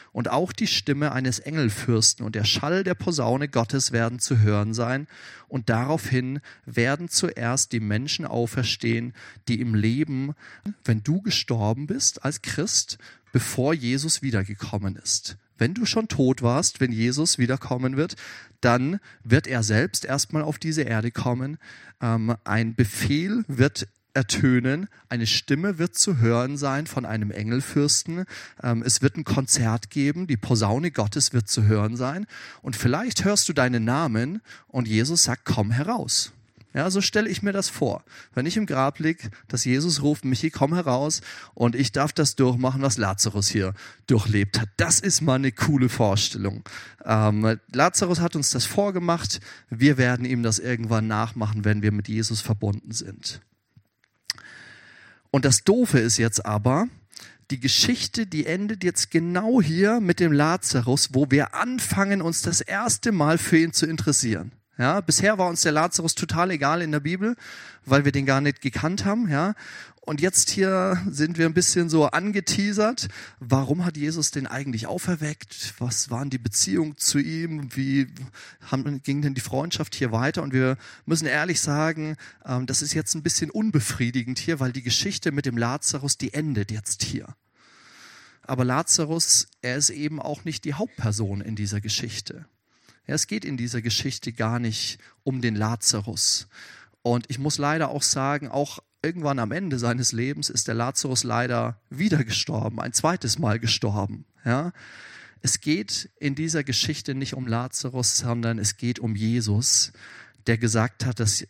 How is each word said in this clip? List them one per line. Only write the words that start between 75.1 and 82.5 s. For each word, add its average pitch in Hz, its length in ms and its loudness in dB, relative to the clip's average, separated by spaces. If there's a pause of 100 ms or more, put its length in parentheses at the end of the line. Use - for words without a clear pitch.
Was - 320 -4
waren 131 180 -4
die 131 80 -2
Beziehungen 151 580 0
zu - 220 0
ihm? 156 580 -4
Wie 135 320 2 (640)
haben, 135 320 -2
ging 143 220 0
denn 139 100 0
die 131 80 -6
Freundschaft - 540 -4
hier 123 160 -2
weiter? 135 320 0
Und 139 100 -4
wir 131 240 2 (300)
müssen 160 180 0
ehrlich 147 340 0
sagen, 156 560 0 (300)
ähm, 127 220 -2